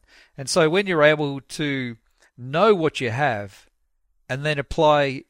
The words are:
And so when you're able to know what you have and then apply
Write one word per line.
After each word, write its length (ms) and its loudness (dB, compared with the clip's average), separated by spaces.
And 140 -10
so 180 4
when 200 0
you're 160 2
able 360 2
to 560 -6
know 380 2
what 260 0
you 100 -2
have 580 -4
and 160 -6
then 140 -2
apply 720 0